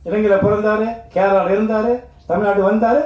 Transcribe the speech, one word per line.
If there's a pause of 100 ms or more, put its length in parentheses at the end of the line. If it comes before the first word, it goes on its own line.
இலங்கையில
பிறந்தாரு, (260)
கேரளால
இருந்தாரு, (340)
தமிழ்நாடு
வந்தாரு,